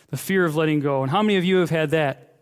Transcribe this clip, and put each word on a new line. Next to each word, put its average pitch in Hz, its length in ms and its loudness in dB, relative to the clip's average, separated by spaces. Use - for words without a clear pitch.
The 139 60 -8
fear 190 280 0
of 156 100 0
letting 156 240 2
go. 139 240 -2
And 131 80 -2
how 190 100 2
many 214 160 2
of 180 80 0
you 185 120 2
have 175 140 0
had 156 200 -2
that? 151 520 -4